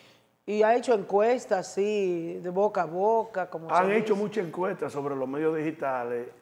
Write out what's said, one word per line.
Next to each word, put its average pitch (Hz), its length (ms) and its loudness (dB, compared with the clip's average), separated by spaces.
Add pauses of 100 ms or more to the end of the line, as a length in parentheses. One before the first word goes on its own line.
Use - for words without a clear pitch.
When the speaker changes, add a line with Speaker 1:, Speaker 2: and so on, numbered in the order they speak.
(440)
Speaker 1:
¿Y 208 180 0
ha 220 120 6
hecho 254 180 2
encuestas, 208 800 2
sí, 185 680 0
de 175 80 -6
boca 196 320 2
a 165 40 -2
boca, 190 640 0
como 160 220 -10
Speaker 2:
Han 175 160 4
Speaker 1:
se 202 100 2
Speaker 2:
hecho 214 160 2
Speaker 1:
dice? 202 120 0
Speaker 2:
muchas 208 220 -4
encuestas 170 460 -4
sobre 139 240 -4
los 131 120 -4
medios 156 280 0
digitales. 131 720 -4 (140)